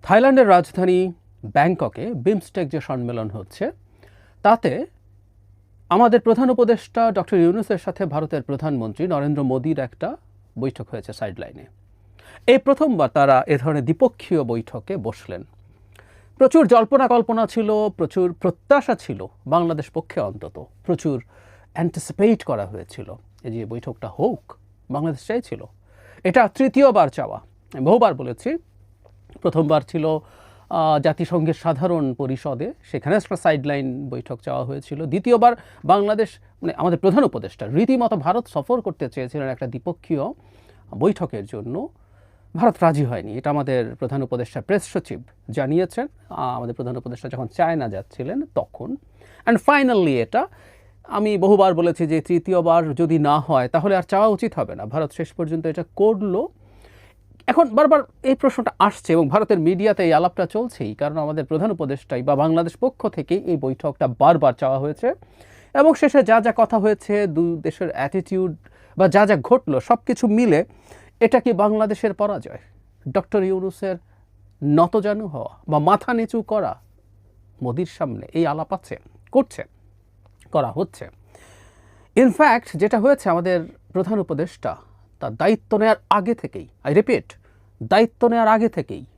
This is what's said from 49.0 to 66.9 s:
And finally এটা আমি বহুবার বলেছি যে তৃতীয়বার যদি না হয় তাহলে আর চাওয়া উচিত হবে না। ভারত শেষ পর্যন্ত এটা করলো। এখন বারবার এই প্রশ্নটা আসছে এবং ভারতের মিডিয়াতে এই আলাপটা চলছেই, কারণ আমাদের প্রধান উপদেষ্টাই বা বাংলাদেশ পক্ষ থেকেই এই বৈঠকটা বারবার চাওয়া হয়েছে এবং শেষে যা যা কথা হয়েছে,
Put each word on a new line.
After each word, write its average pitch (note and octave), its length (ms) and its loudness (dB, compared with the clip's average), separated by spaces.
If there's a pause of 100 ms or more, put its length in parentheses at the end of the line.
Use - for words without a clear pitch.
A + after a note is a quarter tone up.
And A#3 100 2
finally A#3+ 600 2
এটা A#3+ 300 -2 (560)
আমি G#3 340 -2
বহুবার F#3+ 360 6
বলেছি E3+ 340 0
যে D#3 140 0
তৃতীয়বার E3+ 760 0
যদি E3 240 2
না D3 200 2
হয় C3 280 0
তাহলে F3+ 280 0
আর F3+ 80 0
চাওয়া G3+ 240 2
উচিত G#3+ 280 -2
হবে - 200 -6
না। G#2 100 -12
ভারত C#3+ 260 -4
শেষ - 220 -10
পর্যন্ত D#3+ 320 -6
এটা E3 180 -6 (120)
করলো। G#3 540 0 (960)
এখন C4+ 280 4
বারবার D4 260 6 (220)
এই C4+ 120 2
প্রশ্নটা B3 440 -2
আসছে G3 340 0
এবং D#3+ 160 4
ভারতের G3+ 300 2
মিডিয়াতে F#3+ 440 2
এই E3 100 4
আলাপটা F3 320 2
চলছেই, E3+ 500 -8
কারণ D3 220 -6
আমাদের D3+ 280 -4
প্রধান D#3 260 -2
উপদেষ্টাই C#3 500 -6
বা C#3+ 140 0
বাংলাদেশ D#3+ 420 0
পক্ষ B3 300 -4
থেকেই E3+ 300 -4
এই F3 200 -2
বৈঠকটা C3+ 500 -4
বারবার C#3+ 460 4
চাওয়া C3+ 260 -4
হয়েছে D3+ 340 -4 (600)
এবং D4 200 6
শেষে C#4+ 300 4
যা A3+ 180 4
যা A3+ 140 0
কথা A3+ 240 2
হয়েছে, G#3 480 0